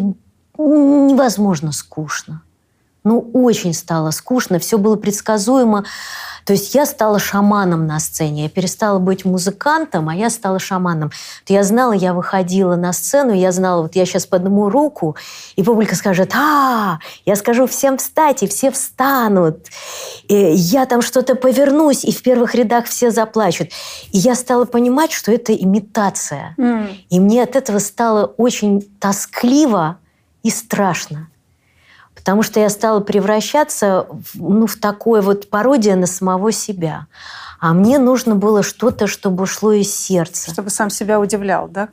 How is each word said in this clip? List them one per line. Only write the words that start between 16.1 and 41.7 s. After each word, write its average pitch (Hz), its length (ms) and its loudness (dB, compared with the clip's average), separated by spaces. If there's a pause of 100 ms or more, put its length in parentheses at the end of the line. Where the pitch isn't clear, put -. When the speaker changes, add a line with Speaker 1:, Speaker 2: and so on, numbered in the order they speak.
Speaker 1:
«А!» 247 640 0 (260)
Я 196 100 2
скажу: 233 320 2
«Всем 269 300 0
встать», 294 460 0
и 190 40 2
все 269 240 -2
встанут. 220 960 0 (600)
И 202 60 2
я 196 500 4
там 247 160 0
что-то 254 340 0
повернусь, 269 680 2
и 226 60 0
в - 120 -6
первых 247 320 2
рядах 233 300 2
все 240 260 0
заплачут. 220 560 0 (460)
И 202 60 2
я 240 160 2
стала 247 300 0
понимать, 247 460 0
что - 220 -4
это 233 200 0
имитация. 190 1040 -2
Speaker 2:
М. 233 300 -2 (220)
Speaker 1:
И 180 100 2
мне 220 240 4
от 247 140 -2
этого 214 220 0
стало 214 460 0 (120)
очень 208 440 2 (180)
тоскливо, 202 960 0 (480)
И 220 60 0
страшно. 165 760 -4 (840)
Потому 202 300 0
что 214 160 -2
я 214 100 4
стала 214 300 0
превращаться 208 1120 0
в, - 240 -16
ну, 202 320 2
в - 80 -8
такое 208 480 0
вот 202 260 0
пародия 214 460 2
на 180 100 2
самого 185 460 -2
себя. 160 560 -6 (520)
А 165 140 0
мне 208 240 4
нужно 240 380 2
было 208 260 2
что-то, - 460 -2
чтобы 185 360 -4
ушло 208 280 -2
из 202 220 0
сердца. - 580 -4
Speaker 2:
Чтобы 196 180 -8
сам 202 220 -4
себя 214 280 -2
удивлял, 196 480 -2
да? 196 260 -8